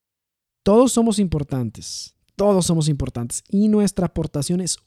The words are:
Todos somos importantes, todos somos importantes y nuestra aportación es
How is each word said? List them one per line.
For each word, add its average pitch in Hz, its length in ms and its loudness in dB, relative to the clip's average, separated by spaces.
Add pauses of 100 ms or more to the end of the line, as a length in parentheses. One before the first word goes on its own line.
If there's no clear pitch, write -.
(640)
Todos 226 300 4
somos 226 260 0
importantes, 143 960 -4 (220)
todos 196 280 2
somos 160 220 0
importantes 135 640 -6
y 202 180 2
nuestra 202 380 2
aportación 165 560 -4
es 170 260 -6